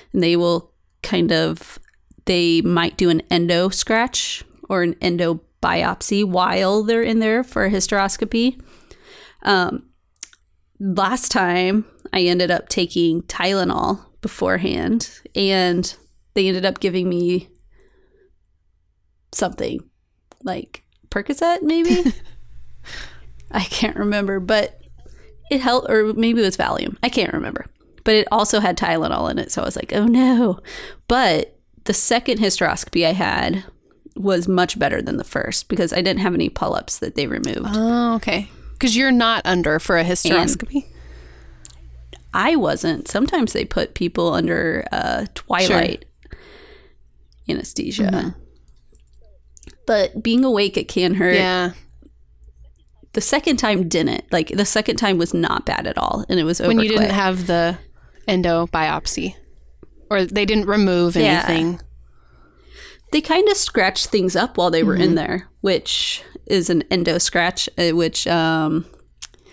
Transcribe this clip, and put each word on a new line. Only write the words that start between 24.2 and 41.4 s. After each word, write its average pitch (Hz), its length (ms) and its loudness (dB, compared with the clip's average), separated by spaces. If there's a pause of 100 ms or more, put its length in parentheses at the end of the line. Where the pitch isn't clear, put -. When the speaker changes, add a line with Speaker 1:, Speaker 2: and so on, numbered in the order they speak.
Speaker 1:
but 208 420 -2 (720)
it 269 100 0
helped, 254 280 0
or 214 240 2
maybe 226 280 2
it 208 40 4
was 190 120 0
Valium. - 460 -2
I 254 60 2
can't - 240 0
remember. - 320 -6 (380)
But 220 120 4
it 214 160 4
also 214 280 2
had 180 180 0
Tylenol 165 540 0
in - 80 -2
it, - 120 -6
so - 100 -4
I - 40 -2
was - 100 -4
like, - 180 -8
"Oh, 208 120 2
no." 240 540 4 (480)
But 226 500 2 (280)
the 214 80 0
second - 460 0
hysteroscopy - 640 0
I 160 80 2
had - 500 0 (520)
was 185 320 0
much 180 320 0
better - 220 0
than - 160 -4
the - 60 -6
first - 440 -6
because - 260 -2
I - 40 -2
didn't 185 240 0
have 185 120 0
any 170 160 0
polyps - 500 -4
that - 160 -6
they 139 120 -2
removed. - 400 -4
Speaker 2:
Oh, 233 480 0
okay. 208 340 -2 (300)
'Cause 233 160 2
you're 262 160 4
not 226 340 4
under 160 340 2
for 175 180 2
a 165 60 4
hysteroscopy? 170 840 0
Speaker 1:
And - 80 -20 (1400)